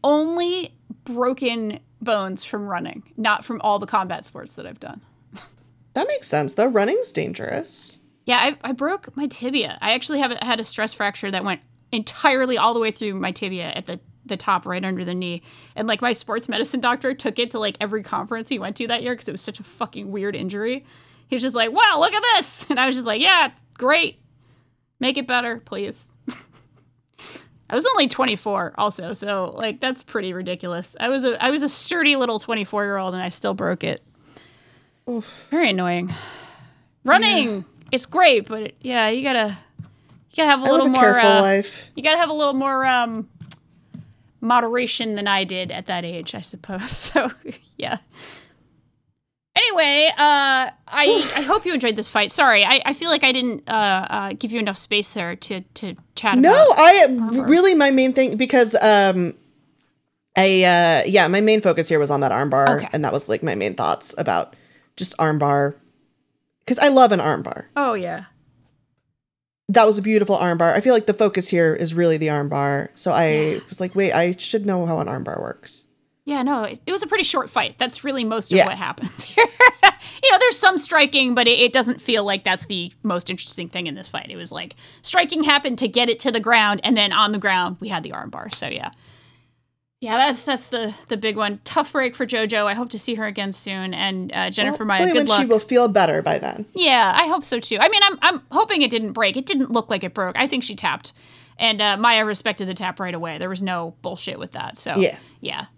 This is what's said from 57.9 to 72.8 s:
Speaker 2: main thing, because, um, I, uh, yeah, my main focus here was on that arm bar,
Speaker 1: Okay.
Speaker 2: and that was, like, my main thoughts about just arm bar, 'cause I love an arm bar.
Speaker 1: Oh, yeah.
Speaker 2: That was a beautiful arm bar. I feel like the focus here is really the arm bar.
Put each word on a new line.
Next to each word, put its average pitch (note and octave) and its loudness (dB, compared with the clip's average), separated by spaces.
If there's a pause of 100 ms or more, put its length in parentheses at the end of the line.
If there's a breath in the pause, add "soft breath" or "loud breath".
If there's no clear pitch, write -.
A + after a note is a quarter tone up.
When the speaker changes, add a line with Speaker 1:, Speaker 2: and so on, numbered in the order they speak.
Speaker 2:
main C4 4
thing, C4 2
because, B3 4
um, G3 4 (1000)
I, F#3+ 6
uh, F3 6
yeah, F#3 6
my F#3+ 2
main G#3+ 4
focus E3 2
here D#3+ 2
was D3 0
on C#3 0
that C3+ 2
arm C3 0
bar, C3+ 4
Speaker 1:
Okay. C#3+ -4
Speaker 2:
and D3+ -2
that B2 -2
was, - -4
like, - -2
my C#3+ -4
main G2 -4
thoughts - -2
about G2+ -2 (420 soft breath)
just - -6
arm D3+ 2
bar, C#3+ 2 (920)
'cause B3+ 0
I D4 6
love C4 8
an F#3 2
arm D3 0
bar. - -10 (100)
Speaker 1:
Oh, C4 -2
yeah. F3+ -8 (1400)
Speaker 2:
That G#3+ 8
was G#3 4
a G3 -4
beautiful G3+ 2
arm E3+ 0
bar. E3+ 4
I G3+ 4
feel B3 4
like A3 4
the G#3 2
focus G3 0
here E3 2
is D#3+ -4
really E3+ 2
the D#3 -2
arm C#3+ -2
bar. C#3+ -2